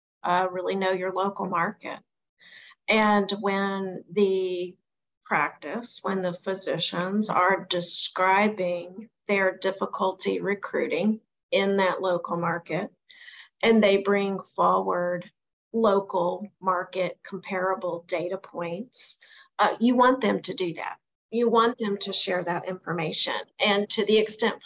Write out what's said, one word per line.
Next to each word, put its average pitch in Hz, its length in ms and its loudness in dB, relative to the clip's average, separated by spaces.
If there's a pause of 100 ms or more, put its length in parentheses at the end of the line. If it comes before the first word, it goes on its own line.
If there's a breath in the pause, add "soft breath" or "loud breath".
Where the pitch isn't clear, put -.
(220)
uh, 180 280 2
really 185 260 -2
know 190 160 0
your 185 200 -2
local 196 340 -2
market. 180 520 -4 (880 loud breath)
And 208 420 4 (100)
when 196 720 -2
the 185 640 0 (480)
practice, 165 800 -4
when 196 180 -2
the 180 140 -2
physicians 190 960 -2
are 180 400 2
describing 185 1400 0 (200)
their 190 280 2
difficulty 190 840 -2
recruiting 202 800 -2 (320)
in 196 260 2
that 185 240 0
local 175 340 -2
market, 170 540 -4 (720 loud breath)
and 226 200 6
they 196 160 6
bring 196 420 0
forward 180 920 0 (420)
local 196 760 0 (140)
market 185 600 -2
comparable 185 840 -4
data 175 280 -4
points, 175 840 -8 (400 loud breath)
uh, 202 220 4
you 240 160 4
want 262 240 6
them 202 200 0
to 175 120 -6
do 175 220 -4
that. - 240 -10 (320)
You 233 180 2
want 233 300 4
them 202 200 -2
to 196 140 -6
share 180 320 -2
that 170 240 -4
information. 170 640 -4 (320)
And 202 240 2
to 214 160 0
the 214 140 4
extent 214 480 0